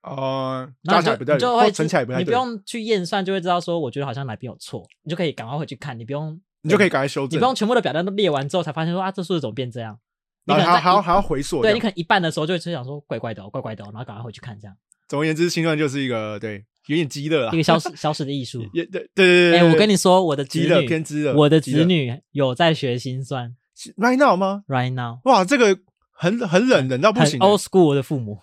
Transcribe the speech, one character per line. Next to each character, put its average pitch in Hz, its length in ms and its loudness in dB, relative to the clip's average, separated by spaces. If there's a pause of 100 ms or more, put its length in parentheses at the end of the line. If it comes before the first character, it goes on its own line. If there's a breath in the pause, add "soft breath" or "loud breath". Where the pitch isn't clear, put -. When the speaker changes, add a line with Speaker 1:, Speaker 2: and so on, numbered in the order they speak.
Speaker 1:
哦， 131 640 -6 (160)
Speaker 2:
然 170 140 0
后 175 60 4
你 - 0 -
就， - 0 -
Speaker 1:
加 - 0 -
起 165 80 0
来 - 60 -2
不 - 80 -10
太， 143 100 0
Speaker 2:
你 139 40 2
就 240 200 2
会 240 60 6
Speaker 1:
或 214 60 4
乘 160 160 -2
起 175 100 -2
来 131 100 2
不 123 60 -8
太 131 60 -2
对。 180 60 0
Speaker 2:
你 - 0 -
不 190 80 -4
用 240 320 -2
去 233 160 -8
验 214 240 0
算， 190 180 -2
就 190 120 -2
会 190 60 -2
知 170 80 -8
道 175 120 2
说， 170 180 -4
我 139 120 -4
觉 139 100 -8
得 139 60 -4
好 123 80 -8
像 135 120 -8
哪 110 80 -8
边 117 160 -12
有 - 80 -18
错， - 240 -14 (200)
你 151 80 -12
就 139 60 -4
可 180 80 -2
以 147 60 0
赶 117 160 -12
快 139 120 -8
回 156 80 -6
去 131 100 -12
看， 131 220 -12
你 117 80 -14
不 131 60 -8
用 156 280 -8 (220)
Speaker 1:
你 156 80 -4
就 196 80 4
可 196 80 4
以 - 20 2
赶 135 140 0
快 143 40 0
修 139 220 -4
正。 160 80 -4
Speaker 2:
你 - 20 0
不 226 60 2
用 254 100 2
全 208 140 -2
部 247 60 2
的 226 80 2
表 135 100 -2
单 165 120 -2
都 202 80 -4
列 196 180 0
完 139 180 -2
之 185 80 -4
后 175 60 0
才 160 100 -6
发 160 140 -4
现 170 80 -2
说， 185 80 -4
啊， 190 100 -4
这 196 100 -8
数 175 120 -4
字 160 80 0
怎 117 60 -6
么 110 60 -10
变 123 160 -6
这 117 120 -12
样？ 110 160 -12 (480)
Speaker 1:
然 147 100 2
后 151 80 4
还， - 0 -
Speaker 2:
你 - 0 -
可 170 80 4
能 - 20 6
在 175 60 4
一 - 20 -8
Speaker 1:
还 180 80 2
要， 196 120 4
还 170 100 0
要 196 80 4
回 147 220 -2
溯 151 200 -2
这 220 60 4
样。 214 60 4
Speaker 2:
对， - 0 -
你 233 60 -2
可 226 60 -2
能 196 100 -2
一 175 60 -6
半 196 200 2
的 165 80 0
时 160 100 -6
候 156 60 -2
就 180 80 -2
会 170 40 -2
想 165 240 -8
说， 143 180 -12
怪 123 180 -10
怪 113 160 -8
的 98 80 -16
哦， 101 80 -18
怪 135 100 -8
怪 110 140 -10
的 101 100 -16
哦， 101 80 -18
然 110 80 -14
后 131 60 -12
赶 104 100 -16
快 117 60 -14
回 117 100 -14
去 - 80 -20
看 107 180 -16
这 107 80 -20
样。 98 80 -20 (320)
Speaker 1:
总 143 140 -6
而 156 40 0
言 156 120 -2
之， 170 140 0
心 165 140 -2
算 160 120 0
就 151 120 0
是 139 120 -4
一 135 80 -4
个， 107 300 -6
对， 104 260 -10 (220)
有 147 80 -4
点 165 140 0
鸡 143 200 -10
肋 160 80 0
啦。 117 160 0
Speaker 2:
一 165 40 -2
个 160 80 0
消 165 120 4
失， 240 160 -4
<laughs> - 40 -20
消 151 160 -4
失 151 120 -6
的 135 60 -8
艺 139 140 -6
术。 120 180 -10 (100)
Speaker 1:
也， 165 120 -4
对， 190 180 -10 (120)
对， 190 120 4
对， - 0 - (240)
对， - 40 6
Speaker 2:
诶， 175 60 6
Speaker 1:
对。 170 120 6
Speaker 2:
我 - 40 6
跟 208 120 4
你 196 80 4
说， 185 280 4
我 147 120 0
的 139 80 -4
子 - 160 -6
女， 170 60 0
Speaker 1:
鸡 170 40 2
肋， 160 160 4
偏 160 180 -2
鸡 151 200 -6
肋， 135 100 0
Speaker 2:
我 147 140 6
的 156 120 6
子 147 240 0
女 170 200 2
Speaker 1:
鸡 120 60 -4
肋。 131 200 -10
Speaker 2:
有 135 240 -2
在 165 180 4
学 127 260 -2
心 131 240 -8
算。 123 320 -10 (420)
Speaker 1:
Right 247 220 2
now 247 180 4
吗？ 196 320 -4
Speaker 2:
Right 127 240 -2
now。 123 320 -8
Speaker 1:
哇， 220 200 6
这 277 140 2
个 202 180 6 (360)
很， 196 340 -2
很 185 220 2
冷， 190 200 4
冷 127 120 -2
到 208 120 4
不 202 120 4
行 147 160 2
欸。 190 40 6
Speaker 2:
很 202 60 8
old 202 100 4
school 165 340 4
的 139 80 0
父 143 180 -4
母。 104 220 -8